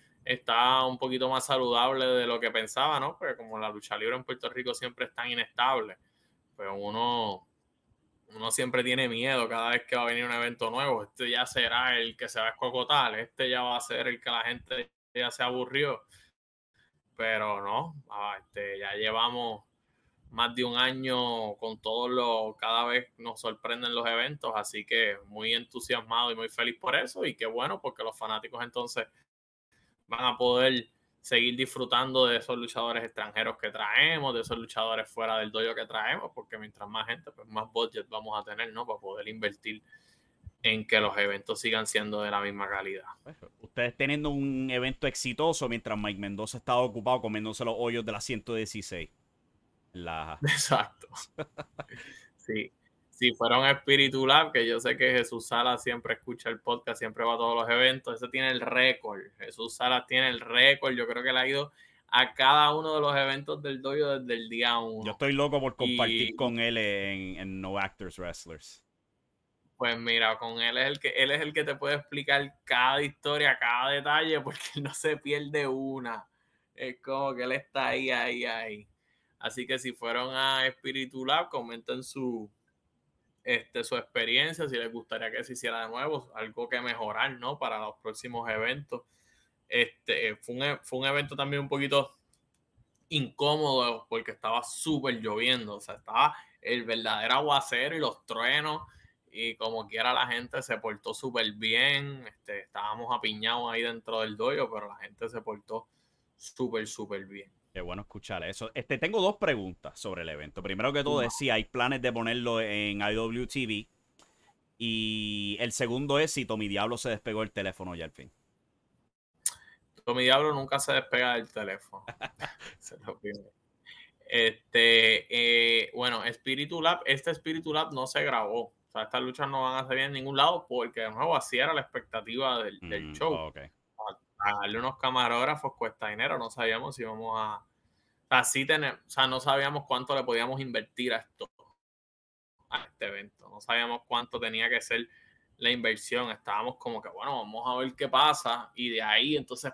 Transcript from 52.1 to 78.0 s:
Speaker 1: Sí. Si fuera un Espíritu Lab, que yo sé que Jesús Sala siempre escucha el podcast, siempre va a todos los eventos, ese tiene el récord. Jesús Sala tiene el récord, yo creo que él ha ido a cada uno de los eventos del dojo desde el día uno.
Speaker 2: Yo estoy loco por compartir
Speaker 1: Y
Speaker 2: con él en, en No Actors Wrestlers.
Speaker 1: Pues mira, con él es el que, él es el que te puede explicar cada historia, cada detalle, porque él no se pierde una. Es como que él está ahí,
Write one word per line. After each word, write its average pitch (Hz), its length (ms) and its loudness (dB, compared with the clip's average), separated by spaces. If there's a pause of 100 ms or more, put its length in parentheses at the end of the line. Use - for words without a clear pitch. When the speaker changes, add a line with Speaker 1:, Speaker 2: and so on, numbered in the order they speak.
Speaker 1:
Sí. 107 340 -6 (380)
Si 123 240 4
fuera 120 260 4
un 131 60 6
Espíritu 139 600 4
Lab, 156 260 8
que 117 140 4
yo 117 140 2
sé 123 160 0
que 127 160 4
Jesús 120 360 0
Sala 120 300 2
siempre 120 360 -2
escucha 120 360 -8
el 113 120 -6
podcast, 120 380 -4
siempre 113 260 -4
va 117 80 2
a 117 40 0
todos 117 220 2
los 113 100 0
eventos, 127 460 4
ese 120 140 -6
tiene 131 220 0
el 123 100 0
récord. 117 580 2 (200)
Jesús 113 360 -10
Sala 127 300 2
tiene 131 240 2
el 120 100 -2
récord, 131 540 6
yo 120 140 -2
creo 120 160 -4
que 131 60 -2
él 127 80 2
ha 127 100 2
ido 139 240 0 (360)
a 123 280 4
cada 147 380 8
uno 156 200 0
de 151 80 2
los 143 140 4
eventos 139 480 0
del 135 180 -6
dojo 139 380 0
desde 123 140 -6
el 117 140 -4
día 120 300 2
uno. 110 280 -4
Speaker 2:
Yo 107 60 -2
estoy 139 220 0
loco 143 260 2
por 135 160 -2
compartir 117 540 2
Speaker 1:
Y 113 60 -8
Speaker 2:
con 120 240 0
él 117 180 2
en, 98 600 -2
en 95 240 -8
No 95 160 -4
Actors 98 420 -6
Wrestlers. 85 640 -12 (920)
Speaker 1:
Pues 120 220 0
mira, 117 400 4
con 117 240 -6
él 117 160 2
es 131 80 4
el 143 140 0
que, 139 100 0
él 135 220 4
es 151 100 2
el 151 120 -4
que 151 100 2
te 143 120 -2
puede 143 200 0
explicar 139 580 0 (100)
cada 131 380 4
historia, 147 580 2
cada 123 300 2
detalle, 151 500 2
porque 131 220 -6 (140)
él 143 80 -4
no 135 100 -6
se 151 240 -2
pierde 147 500 -2
una. 131 600 -4 (480)
Es 127 260 -8
como 135 320 -2
que 123 100 -4
él 127 100 0
está 135 340 -2
ahí, 127 240 0